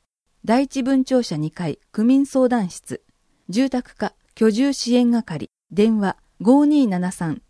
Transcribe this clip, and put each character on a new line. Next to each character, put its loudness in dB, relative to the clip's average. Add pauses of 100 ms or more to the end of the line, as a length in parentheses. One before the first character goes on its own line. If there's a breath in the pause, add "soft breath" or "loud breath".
(460)
第 2
一 -6
分 0
庁 0
舎 -6
二 -4
階、 -6 (120)
区 -2
民 4
相 2
談 -2
室。 -14 (460)
住 0
宅 -6
課、 -6 (220)
居 2
住 0
支 -4
援 4
係。 -4 (200)
電 2
話、 -2 (240)
五 4
二 2
七 -2
三 -8